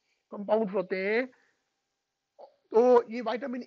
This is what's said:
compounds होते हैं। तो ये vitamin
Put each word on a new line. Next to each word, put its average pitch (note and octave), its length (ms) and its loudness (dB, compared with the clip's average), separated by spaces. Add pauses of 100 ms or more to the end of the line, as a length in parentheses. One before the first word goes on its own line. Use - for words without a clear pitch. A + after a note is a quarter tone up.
(300)
compounds G#3 440 0
होते F#3 220 -2
हैं। G#3+ 300 -2 (1160)
तो A#3+ 720 2
ये A#3+ 80 -8
vitamin B3 460 -8